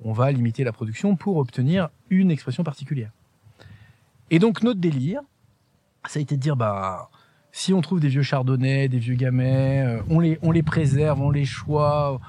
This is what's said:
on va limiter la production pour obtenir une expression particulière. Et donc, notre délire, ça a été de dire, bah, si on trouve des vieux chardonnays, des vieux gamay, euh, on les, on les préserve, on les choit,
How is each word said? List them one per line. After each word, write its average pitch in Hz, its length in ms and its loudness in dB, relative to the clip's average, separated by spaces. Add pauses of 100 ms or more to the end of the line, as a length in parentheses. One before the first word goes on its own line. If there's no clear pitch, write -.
on 110 80 -4
va 127 200 2
limiter 120 320 0
la 117 80 -2
production 117 440 -2
pour 190 220 -2
obtenir 147 520 0 (200)
une 185 200 4
expression 143 340 -2
particulière. 135 480 -6 (1200)
Et 262 80 6
donc, 214 240 2
notre 226 160 0
délire, 165 420 -2 (840)
ça - 140 -6
a - 20 -2
été 143 140 -4
de 131 60 -2
dire, 147 140 0
bah, 98 540 -4 (420)
si - 220 -2
on 185 80 2
trouve 180 180 -2
des 147 100 2
vieux 139 140 2
chardonnays, 135 680 0
des 123 100 0
vieux 123 160 -2
gamay, 131 720 2
euh, 113 240 -2
on 160 100 4
les, 160 220 2
on 160 100 2
les 165 120 4
préserve, 147 580 2
on 143 80 2
les 143 160 2
choit, 147 840 0